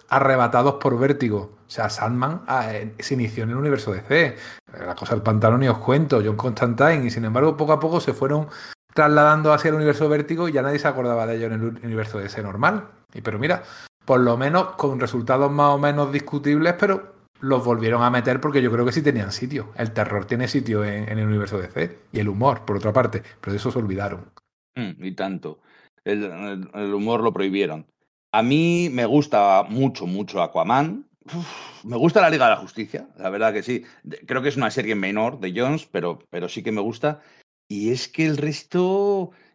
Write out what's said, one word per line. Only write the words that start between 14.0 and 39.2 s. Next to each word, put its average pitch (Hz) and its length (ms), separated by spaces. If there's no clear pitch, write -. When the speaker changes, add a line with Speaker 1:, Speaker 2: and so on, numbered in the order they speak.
Speaker 1:
por 127 160
lo 120 160
menos 151 380
con 131 260
resultados 127 500
más 147 200
o 143 60
menos 143 360
discutibles, 147 680
pero 196 360
los 131 240
volvieron 117 380
a 123 60
meter 127 300
porque 139 220
yo 120 100
creo 117 140
que 127 80
sí 160 80
tenían 117 320
sitio. 123 420
El 113 160
terror 104 340
tiene 120 220
sitio 110 380
en, 104 240
en 110 100
el 107 80
universo 104 300
D 90 100
C - 320
y 113 60
el 104 100
humor, 113 340
por 104 140
otra 107 160
parte, 117 280
pero 98 100
de 101 60
eso 107 120
se 123 100
olvidaron. 98 520
Speaker 2:
Mm, 98 280
y 95 80
tanto. 90 480
El, 104 180
el, 95 500
el 101 200
humor 107 280
lo 110 120
prohibieron. 95 540
A 110 120
mí 170 480
me 123 140
gusta 104 580
mucho, 117 440
mucho 95 340
Aquaman. 131 640
Uf, - 500
me 117 140
gusta 170 240
la 170 80
Liga 135 160
de 113 60
la - 100
Justicia, - 460
la 95 120
verdad 104 240
que 101 100
sí. 117 200
De, - 160
creo 127 220
que 139 80
es 120 80
una 135 140
serie 110 240
menor 101 440
de 92 140
Jones, 135 360
pero, 85 300
pero 87 180
sí 90 160
que 107 80
me 107 100
gusta. 147 380
Y 104 240
es 131 180
que 160 180
el 151 100
resto, 185 920